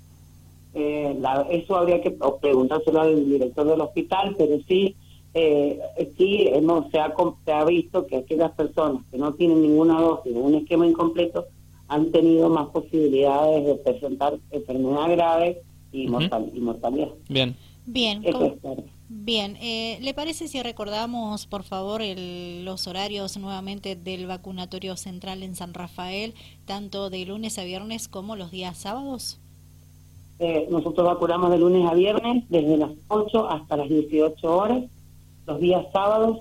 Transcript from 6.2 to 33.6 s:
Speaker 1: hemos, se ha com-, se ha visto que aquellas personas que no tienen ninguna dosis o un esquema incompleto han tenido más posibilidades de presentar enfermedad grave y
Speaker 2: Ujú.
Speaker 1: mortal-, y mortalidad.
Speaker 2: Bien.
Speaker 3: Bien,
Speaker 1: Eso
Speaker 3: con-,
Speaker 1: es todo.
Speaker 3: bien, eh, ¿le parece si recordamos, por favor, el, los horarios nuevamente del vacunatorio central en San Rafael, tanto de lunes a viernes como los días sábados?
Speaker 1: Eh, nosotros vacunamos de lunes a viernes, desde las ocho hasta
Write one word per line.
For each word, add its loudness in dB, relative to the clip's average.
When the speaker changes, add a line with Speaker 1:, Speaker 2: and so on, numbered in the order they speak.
Speaker 1:
hemos, 2
se 2
ha -2
com-, 0
se -4
ha 2
visto 0
que -4
aquellas 0
personas -2
que -8
no -2
tienen 4
ninguna 6
dosis 0
o -2
un 4
esquema 2
incompleto 0
han 0
tenido 6
más 2
posibilidades 2
de 4
presentar -2
enfermedad -2
grave 2
y -6
Speaker 2:
Ujú. -2
Speaker 1:
mortal-, -2
y -8
mortalidad. -4
Speaker 2:
Bien. -2
Speaker 3:
Bien, -2
Speaker 1:
Eso 0
Speaker 3:
con-, 2
Speaker 1:
es -6
todo. -10
Speaker 3:
bien, -6
eh, -8
¿le -8
parece -8
si -10
recordamos, -8
por -10
favor, -6
el, -10
los -8
horarios -8
nuevamente -10
del -10
vacunatorio -10
central -12
en -12
San -12
Rafael, -10
tanto -8
de -8
lunes -8
a -8
viernes -10
como -12
los -12
días -10
sábados? -8
Speaker 1:
Eh, 0
nosotros 0
vacunamos 2
de 4
lunes 6
a 2
viernes, 2
desde 4
las 2
ocho 0
hasta -4